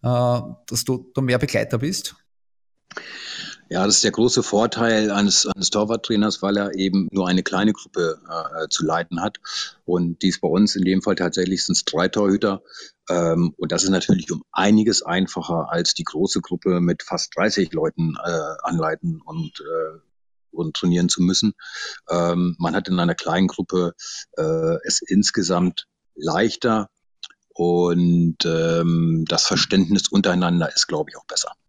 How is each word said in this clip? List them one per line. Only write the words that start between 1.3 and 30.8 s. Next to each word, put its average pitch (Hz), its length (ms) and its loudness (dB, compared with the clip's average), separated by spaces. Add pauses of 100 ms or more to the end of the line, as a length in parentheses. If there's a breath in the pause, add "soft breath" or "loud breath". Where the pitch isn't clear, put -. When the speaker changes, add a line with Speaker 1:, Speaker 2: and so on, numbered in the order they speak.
Speaker 1:
Begleiter 117 380 0
bist? 147 380 -6 (1500 loud breath)
Speaker 2:
Ja, 92 160 0
das 101 100 2
ist - 100 2
der 107 60 2
große 117 320 2
Vorteil 110 680 2
eines, 101 340 2
eines 95 240 -4
Torwarttrainers, 107 720 0
weil 101 140 0
er 101 200 -2
eben 95 360 0
nur 95 160 0
eine 92 160 2
kleine 101 300 0
Gruppe, 82 460 -4 (100)
äh, 82 400 -6
zu - 160 -2
leiten 85 360 -2
hat. 104 180 -6 (460 loud breath)
Und 87 360 -2
dies 90 180 0
bei 92 80 -2
uns 95 300 4
in 95 60 2
dem 92 180 2
Fall 98 140 0
tatsächlich 90 500 -2
sind's - 180 -2
drei 85 240 0
Torhüter. 101 540 2 (480 loud breath)
Ähm, 85 480 2
und 82 140 -4
das 87 120 0
ist 95 60 0
natürlich 92 420 2
um 82 200 -6
einiges 104 520 4
einfacher, 90 680 -2
als - 240 0
die 82 120 -6
große 90 360 -2
Gruppe 87 400 0
mit 87 220 0
fast - 320 -6
dreißig 98 380 0
Leuten, 80 480 -2
äh, 82 420 -4
anleiten 160 580 -4
und, - 400 -10
äh, 80 380 -6 (520)
und 82 240 -6
trainieren 87 320 2
zu - 140 0
müssen. 92 320 2 (560 loud breath)
Ähm, 87 500 0
man 82 140 -2
hat 95 160 -4
in 90 100 2
einer 85 160 2
kleinen 90 320 0
Gruppe, 90 480 -2 (420 loud breath)
äh, 80 460 0
es - 180 -2
insgesamt 90 880 0 (280)
leichter 101 760 0 (640)
und, 87 920 4
ähm, 82 840 2
das 82 180 0
Verständnis 95 640 2
untereinander 90 680 2
ist, - 140 0